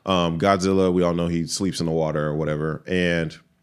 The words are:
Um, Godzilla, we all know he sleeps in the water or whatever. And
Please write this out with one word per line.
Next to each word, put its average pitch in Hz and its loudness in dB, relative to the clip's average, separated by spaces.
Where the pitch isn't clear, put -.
Um, 87 0
Godzilla, 95 2
we 90 2
all 87 2
know 85 0
he 85 -2
sleeps 92 -4
in 85 -2
the 80 -2
water 78 0
or 76 -2
whatever. 76 -4
And 87 0